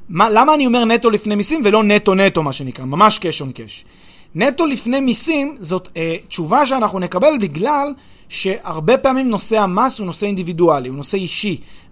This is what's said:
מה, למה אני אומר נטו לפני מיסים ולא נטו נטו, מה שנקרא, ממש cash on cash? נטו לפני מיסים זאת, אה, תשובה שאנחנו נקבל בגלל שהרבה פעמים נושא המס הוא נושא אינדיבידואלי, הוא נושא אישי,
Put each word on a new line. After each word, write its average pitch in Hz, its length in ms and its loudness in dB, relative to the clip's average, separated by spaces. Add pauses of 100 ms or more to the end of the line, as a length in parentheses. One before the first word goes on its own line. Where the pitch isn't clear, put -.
מה, 185 200 2
למה 247 240 6
אני 294 120 2
אומר 240 200 2
נטו 233 240 2
לפני 208 260 -2
מיסים 277 300 0
ולא 214 180 4
נטו 208 320 4
נטו, 190 280 2
מה 139 100 -4
שנקרא, 127 320 -8
ממש 185 340 4
cash 160 220 -4
on 135 160 -10
cash? - 280 -16 (500)
נטו 269 300 0
לפני 269 340 -2
מיסים 277 600 0
זאת, 180 380 -6
אה, 165 180 -4 (120)
תשובה 196 380 0
שאנחנו 233 340 -2
נקבל 196 420 0
בגלל 269 520 -2 (360)
שהרבה 190 680 -2
פעמים 262 320 0
נושא 214 300 0
המס 208 400 0
הוא 214 60 -8
נושא 190 200 -4
אינדיבידואלי, 170 640 0
הוא 131 80 -10
נושא 143 200 -2
אישי, 185 400 -4 (340)